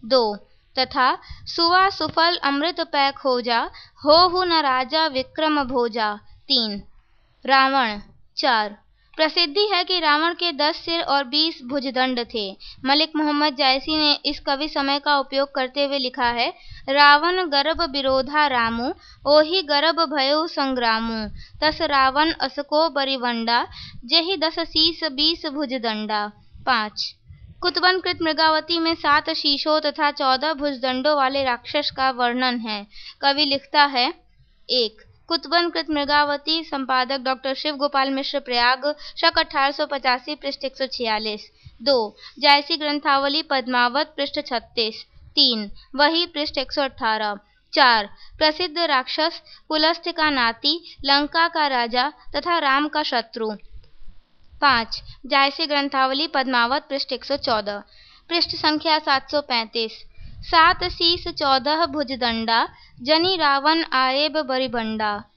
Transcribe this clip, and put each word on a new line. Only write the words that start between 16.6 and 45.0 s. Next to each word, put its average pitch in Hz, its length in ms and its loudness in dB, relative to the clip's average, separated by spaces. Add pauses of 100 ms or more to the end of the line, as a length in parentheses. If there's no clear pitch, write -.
"रावण 294 640 4
गर्भ 294 320 0
विरोधा 269 640 0
रामू, 240 480 0 (320)
ओही 311 360 4
गर्भ 294 380 2
भयो 294 460 2
संग्रामू। 226 840 -2 (320)
तस - 200 0
रावण 277 500 2
असको 294 580 0
बरिवंडा, 247 760 0 (380)
जेहि 330 320 0
दस 320 220 -2
शीस 320 420 0 (120)
बीस 311 340 -2
भुजदंडा।" 220 880 -4 (340)
पाँच। 214 480 -2 (460)
कुतबन 359 400 2
कृत 359 220 -4
मृगावती 311 560 2
में 330 160 0
सात 302 360 0
शीशों 311 500 0
तथा 294 300 0
चौदह 277 420 0
भुजदंडों 269 640 0
वाले 277 280 0
राक्षस 262 460 -2
का 262 200 0
वर्णन 247 480 0
है। 214 280 -8 (340)
कवि 277 240 2
लिखता 277 400 2
है, 269 300 0 (560)
एक। 233 420 -4 (160)
कुतबन 330 420 0
कृत 330 200 -6
मृगावती, 294 720 0
संपादक 262 540 -2
डॉक्टर 262 360 -4
शिव 294 220 -4
गोपाल 269 340 0
मिश्र, 269 300 -4
प्रयाग, 254 540 0 (220)
शक 330 220 2
अठारह 311 320 0
सौ 294 160 -2
पचासी, 269 480 -2
पृष्ठ 277 300 -8
एक 262 120 -6
सौ 269 100 -2
छियालीस। 220 640 -6 (320)
दो। 233 340 0 (220)
जायसी 285 380 4
ग्रंथावली 294 640 0
पद्मावत, 254 760 0
पृष्ठ 285 300 -4
छत्तीस। 226 600 -6 (180)